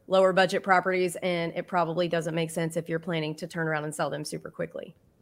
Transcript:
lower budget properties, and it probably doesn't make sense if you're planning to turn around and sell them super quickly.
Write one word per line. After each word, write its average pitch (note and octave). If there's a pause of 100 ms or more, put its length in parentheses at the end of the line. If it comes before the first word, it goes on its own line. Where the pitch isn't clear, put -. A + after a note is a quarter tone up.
lower F#3+
budget F#3
properties, F3+
and E3+
it E3+
probably E3+
doesn't E3
make E3
sense E3
if E3
you're D#3+
planning D#3+
to E3
turn D#3+
around D3+
and D3+
sell D3+
them D3
super -
quickly. - (280)